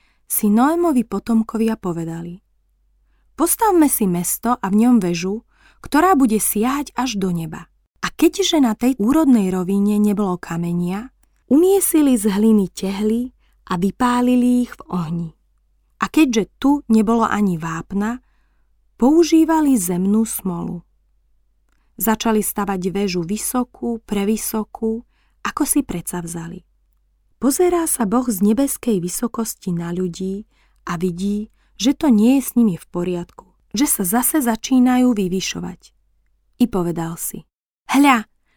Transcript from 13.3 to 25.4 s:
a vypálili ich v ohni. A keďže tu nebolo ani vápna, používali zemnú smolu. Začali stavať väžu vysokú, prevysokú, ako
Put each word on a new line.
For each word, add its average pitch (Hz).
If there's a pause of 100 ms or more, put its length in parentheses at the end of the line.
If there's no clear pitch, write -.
a 175
vypálili 247
ich -
v - (100)
ohni. 170 (760)
A -
keďže 233
tu 285
nebolo 220
ani 202
vápna, 185 (800)
používali 311
zemnú 190
smolu. 170 (1120)
Začali 214
stavať 190
väžu 180
vysokú, 233
prevysokú, 220 (320)
ako -